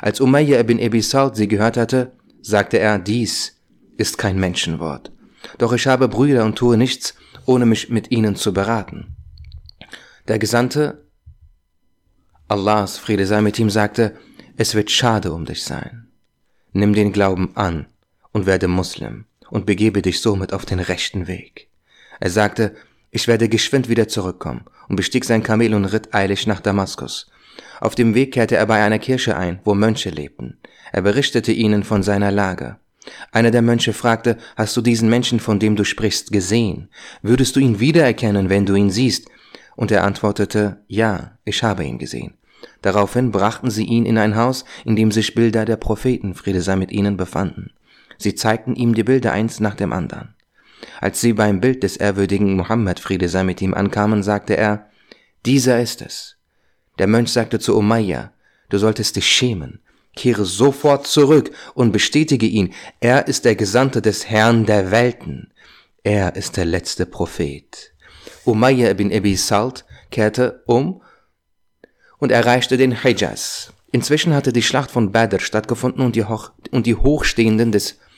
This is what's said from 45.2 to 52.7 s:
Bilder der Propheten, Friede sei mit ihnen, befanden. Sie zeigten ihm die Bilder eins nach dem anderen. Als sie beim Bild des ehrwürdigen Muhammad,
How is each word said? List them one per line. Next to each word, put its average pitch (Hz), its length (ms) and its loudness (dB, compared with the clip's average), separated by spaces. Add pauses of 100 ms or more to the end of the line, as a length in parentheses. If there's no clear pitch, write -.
Bilder 113 320 2
der 110 100 0
Propheten, 107 580 -4
Friede 92 280 -4
sei 95 140 -2
mit 92 140 -2
ihnen, 101 280 -2
befanden. 92 540 -6 (440)
Sie 101 180 -4
zeigten 113 400 -2
ihm 117 200 0
die 110 100 2
Bilder 123 280 2
eins 110 280 -4
nach 104 140 -2
dem 92 180 -4
anderen. - 420 -8 (680)
Als - 180 -4
sie 117 140 2
beim 104 260 2
Bild 131 220 2
des 95 160 -4
ehrwürdigen 98 580 0
Muhammad, 98 440 -2